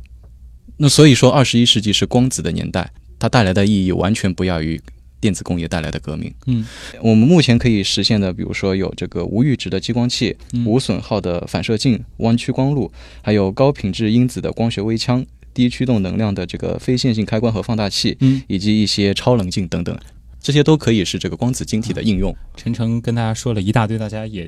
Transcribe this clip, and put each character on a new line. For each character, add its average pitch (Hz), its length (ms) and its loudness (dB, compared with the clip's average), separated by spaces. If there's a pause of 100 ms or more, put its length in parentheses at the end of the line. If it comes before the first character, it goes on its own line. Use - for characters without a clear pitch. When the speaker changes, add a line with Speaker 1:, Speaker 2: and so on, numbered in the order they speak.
(760)
Speaker 1:
那 147 120 4
所 151 180 8
以 131 80 8
说 127 160 6
二 135 140 4
十 117 120 0
一 120 80 4
世 110 160 2
纪 101 120 0
是 95 120 0
光 123 240 2
子 82 120 -4
的 85 100 -4
年 82 180 -4
代， 87 220 -4 (260)
它 113 120 -2
带 123 140 4
来 92 100 2
的 101 120 2
意 101 200 2
义 92 80 2
完 90 200 0
全 92 200 -2
不 92 120 -4
亚 87 160 -2
于 78 200 -4 (380)
电 107 120 0
子 - 120 -6
工 90 160 -4
业 80 80 -4
带 85 140 -4
来 78 100 -6
的 73 80 -6
革 76 180 -8
命。 82 160 -10 (140)
Speaker 2:
嗯。 117 180 -2 (360)
Speaker 1:
我 113 120 4
们 110 140 6
目 175 120 8
前 123 180 6
可 123 120 0
以 101 140 2
实 - 200 -2
现 110 160 0
的， 92 140 -2
比 - 80 -8
如 87 100 -6
说 95 240 -2
有 92 200 -2
这 - 120 -8
个 - 180 -6
无 98 180 0
阈 139 120 2
值 - 140 -8
的 92 100 -2
激 117 140 -4
光 120 160 0
器、 - 260 -2 (180)
Speaker 2:
嗯。 120 120 -2
Speaker 1:
无 117 140 2
损 98 200 -2
耗 104 220 -4
的 87 260 -4
反 - 160 -4
射 110 140 0
镜、 120 260 0 (140)
弯 113 180 2
曲 - 160 -2
光 131 200 -2
路， 123 200 -2 (300)
还 104 120 0
有 98 180 2
高 135 200 2
品 98 220 -4
质 107 180 0
因 123 160 4
子 92 140 -8
的 78 100 -4
光 117 180 -2
学 101 120 -4
微 113 160 -2
枪、 127 260 0 (300)
低 123 160 2
驱 131 160 -4
动 120 160 2
能 92 160 -2
量 107 160 0
的 90 120 -4
这 90 120 -8
个 87 220 -4
非 127 180 0
线 123 160 0
性 110 120 -2
开 110 140 -2
关 113 120 0
和 95 100 -2
放 117 140 -4
大 104 140 -2
器， - 300 -2
Speaker 2:
嗯。 135 280 2
Speaker 1:
以 98 120 -2
及 107 220 2
一 104 40 2
些 98 280 0
超 123 220 2
冷 92 160 -2
镜 95 160 -4
等 87 160 -4
等， 80 120 -6 (460)
这 - 100 -4
些 147 120 4
都 156 120 4
可 127 160 0
以 101 140 2
是 98 140 -6
这 92 100 -6
个 82 80 -8
光 123 160 -2
子 - 100 -8
晶 110 160 -4
体 - 140 -4
的 - 80 -8
应 208 160 0
用。 95 140 0
Speaker 2:
啊， - 260 -14
陈 117 160 -6
诚 117 260 -2
跟 117 140 -4
大 117 80 -2
家 110 100 -2
说 113 220 -4
了 104 80 -2
一 98 100 0
大 113 140 2
堆 110 140 -4
大 107 100 -6
家 107 160 -8
也 95 220 -10